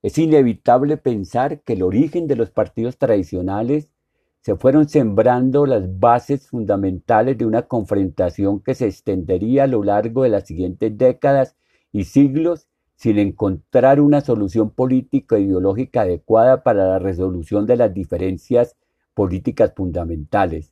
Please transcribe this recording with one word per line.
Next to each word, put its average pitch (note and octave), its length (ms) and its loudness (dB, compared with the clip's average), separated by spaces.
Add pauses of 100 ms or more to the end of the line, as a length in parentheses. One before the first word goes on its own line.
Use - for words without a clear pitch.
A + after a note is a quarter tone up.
Es - 160 -4
inevitable C#3+ 800 2
pensar B2 640 -4
que A#2+ 120 -6
el F#2 100 -2
origen D3 440 0
de C#3 80 0
los A2+ 160 -4
partidos A2+ 460 -4
tradicionales G#2+ 920 -4 (520)
se - 140 -4
fueron D3 320 4
sembrando B2 800 2
las F#2+ 340 -2
bases A#2+ 480 2
fundamentales G#2+ 920 -2
de A#2 80 -2
una A2+ 180 -2
confrontación G2 960 -2
que C3 160 -6
se B2 100 -4
extendería G2 760 -2
a C#3 40 2
lo A#2 160 -2
largo G#2+ 400 0
de B2 60 2
las G2+ 160 0
siguientes F#2+ 500 -6
décadas C3 600 0 (360)
y G2+ 120 -4
siglos D3 640 0 (280)
sin G#2+ 220 0
encontrar G#2 800 2
una D3 220 4
solución A2 480 -2
política B2+ 680 0
e G2+ 40 2
ideológica G2 600 -2
adecuada A2+ 640 2
para G2+ 240 2
la F#2 120 0
resolución F#2 680 -4
de A#2+ 120 2
las A2+ 160 2
diferencias F#2 840 -4 (380)
políticas G2+ 600 -2
fundamentales. E2 960 -4